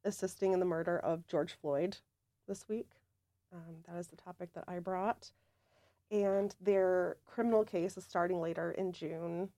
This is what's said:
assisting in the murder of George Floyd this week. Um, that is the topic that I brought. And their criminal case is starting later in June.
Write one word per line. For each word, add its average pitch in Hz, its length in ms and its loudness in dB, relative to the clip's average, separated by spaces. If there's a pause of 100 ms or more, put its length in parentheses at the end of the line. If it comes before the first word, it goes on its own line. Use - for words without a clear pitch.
assisting 196 480 -2
in 185 80 4
the 180 60 2
murder 170 340 0
of 165 280 -2
George 165 260 0
Floyd 156 440 -2 (480)
this - 220 -10
week. 220 220 -6 (640)
Um, 165 340 -16
that 170 100 -10
is 175 100 -8
the 165 100 -20
topic 180 360 -14
that - 140 -12
I 180 120 -6
brought. 185 520 -2 (800)
And 202 480 2
their 185 680 4
criminal 233 380 4
case 190 340 -2
is 185 60 -14
starting 175 380 0
later 165 300 -2
in 190 200 -2
June. 170 680 -6